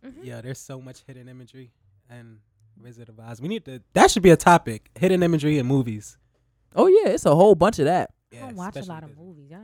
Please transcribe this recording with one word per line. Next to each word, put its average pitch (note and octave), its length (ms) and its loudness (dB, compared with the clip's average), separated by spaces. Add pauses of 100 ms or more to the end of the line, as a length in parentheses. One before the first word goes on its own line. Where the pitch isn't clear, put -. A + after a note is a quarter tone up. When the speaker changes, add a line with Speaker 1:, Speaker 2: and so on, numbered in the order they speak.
Speaker 1:
Mm-hmm. C4+ 180 -20
Speaker 2:
Yeah, A#2 160 -16
there's B2+ 200 -14
so C3+ 200 -18
much B2+ 260 -20
hidden B2+ 220 -20
imagery B2+ 460 -20 (360)
and A#2 300 -20 (420)
Wizard A#2 280 -20
of A2 100 -20
Oz. A2+ 220 -18
We D#3 80 -8
need A3 160 -10
to, C3 160 -18 (120)
that F3+ 160 4
should F#3+ 140 -2
be F#3 60 6
a D#3+ 80 8
topic, A#2+ 600 0
hidden F#3 260 0
imagery D3+ 340 -2
in B2+ 80 -4
movies. A#2+ 520 -6 (560)
Speaker 3:
Oh, E4+ 140 2
yeah, F#4+ 220 4
it's - 160 -4
a D3+ 100 4
whole G3 180 6
bunch F3 260 0
of C#3 60 0
that. E3+ 260 -2 (200)
Speaker 1:
I - 40 -20
Speaker 2:
Yeah, A#3+ 120 -20
Speaker 1:
don't A#3 80 -18
watch F#3 220 -14
a - 20 -12
Speaker 2:
especially F3+ 160 -16
Speaker 1:
lot D#3+ 80 -18
of D3 60 -20
Speaker 2:
Disney. D3+ 160 -20
Speaker 1:
movies. D3 260 -20
Y'all F3+ 120 -20